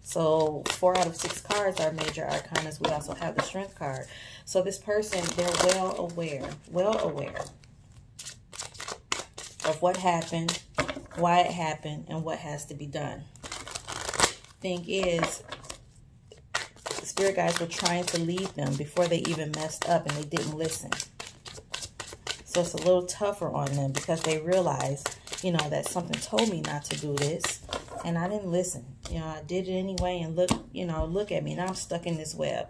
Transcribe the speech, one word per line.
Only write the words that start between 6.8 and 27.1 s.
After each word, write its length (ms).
aware 440
of 160
what 160
happened, 640
why 240
it 100
happened, 580
and 160
what 140
has 280
to 80
be 120
done. 380
Thing 280
is, 540
spirit 340
guides 240
were 60
trying 400
to 120
lead 360
them 220
before 300
they 120
even 260
messed 320
up, 200
and 100
they 80
didn't 220
listen. 360
So 180
it's 100
a 60
little 260
tougher 460
on 240
them 180
because 300
they 160
realize, 680
you 100
know, 160
that 200
something 320
told 280
me 140
not 220
to 140
do 160